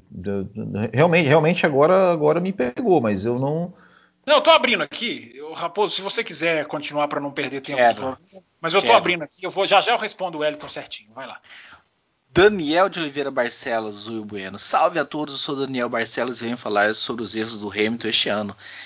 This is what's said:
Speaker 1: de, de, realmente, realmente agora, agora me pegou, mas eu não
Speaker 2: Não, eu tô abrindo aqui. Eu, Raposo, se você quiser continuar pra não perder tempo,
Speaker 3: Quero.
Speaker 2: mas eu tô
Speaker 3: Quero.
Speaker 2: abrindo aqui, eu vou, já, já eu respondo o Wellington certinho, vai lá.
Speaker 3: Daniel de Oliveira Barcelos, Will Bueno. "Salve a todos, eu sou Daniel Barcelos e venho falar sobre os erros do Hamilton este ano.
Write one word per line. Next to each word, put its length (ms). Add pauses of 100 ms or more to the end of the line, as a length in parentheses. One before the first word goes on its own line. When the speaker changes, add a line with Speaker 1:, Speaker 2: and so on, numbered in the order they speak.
Speaker 1:
de, 340
de, 500
realmente, 340
realmente 380
agora, 480
agora 260
me 140
pegou, 480
mas 240
eu 140
não 340 (520)
Speaker 2:
Não, 100
eu 60
tô 100
abrindo 320
aqui. 520
Eu, 180
Raposo, 420
se 60
você 220
quiser 420
continuar 420
pra 120
não 120
perder 300
tempo, 160
Speaker 3:
Quero. 400 (420)
Speaker 2:
mas 140
eu 80
tô 60
Speaker 3:
Quero. 100
Speaker 2:
abrindo 260
aqui, 220
eu 40
vou, 160
já, 140
já 140
eu 40
respondo 400
o 40
Wellington 260
certinho, 460
vai 120
lá. 140 (920)
Speaker 3:
Daniel 600
de 100
Oliveira 320
Barcelos, 800
Will 160
Bueno. 340
"Salve 400
a 60
todos, 300
eu 40
sou 160
Daniel 320
Barcelos 540
e 40
venho 120
falar 360
sobre 300
os 120
erros 240
do 100
Hamilton 400
este 180
ano. 300 (280)